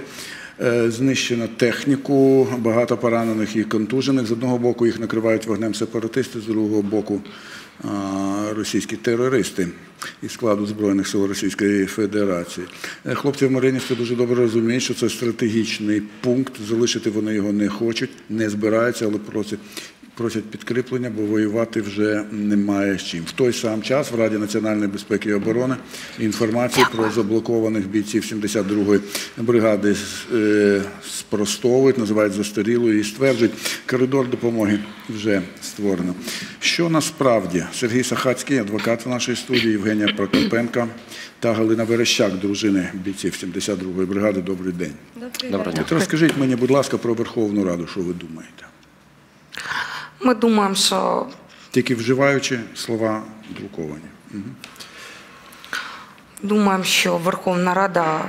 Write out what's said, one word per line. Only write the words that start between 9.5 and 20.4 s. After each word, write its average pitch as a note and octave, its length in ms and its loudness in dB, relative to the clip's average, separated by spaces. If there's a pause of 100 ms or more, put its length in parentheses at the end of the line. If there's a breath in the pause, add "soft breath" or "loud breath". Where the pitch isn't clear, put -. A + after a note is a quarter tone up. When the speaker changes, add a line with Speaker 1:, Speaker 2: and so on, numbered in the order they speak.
Speaker 1:
із A2 100 -10
складу G#2 340 0
Збройних G2+ 420 0
сил G2 180 2
Російської G2+ 600 2
Федерації. F#2+ 800 -2 (400 loud breath)
Е, C3 80 -2
хлопці C#3 320 2
в B2+ 40 2
Маринівці C3 440 2
дуже A#2+ 220 -2
добре A#2+ 180 2
розуміють, A#2 480 2
що B2 120 -2
це A#2 140 0
стратегічний G#2+ 960 0 (180)
пункт, B2+ 320 0 (160)
залишити A2+ 420 0
вони G#2+ 240 -2
його G2+ 180 0
не G#2 160 2
хочуть, A#2 420 -2 (180)
не A2 220 -2
збираються, A2 560 0
але G#2 120 0
просять, G#2 400 -6 (560 loud breath)
просять A2 300 -4